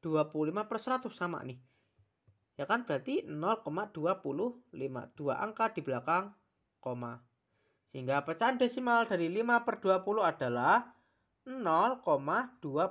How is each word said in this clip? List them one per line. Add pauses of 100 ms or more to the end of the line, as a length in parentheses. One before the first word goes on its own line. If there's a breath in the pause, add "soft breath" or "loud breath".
Dua
puluh
lima
per
seratus
sama
nih. (960)
Ya
kan,
berarti
nol
koma
dua
puluh (160)
lima.
Dua
angka
di
belakang (480)
koma. (720)
Sehingga
pecahan
desimal
dari
lima
per
dua
puluh
adalah (640 soft breath)
nol
koma
dua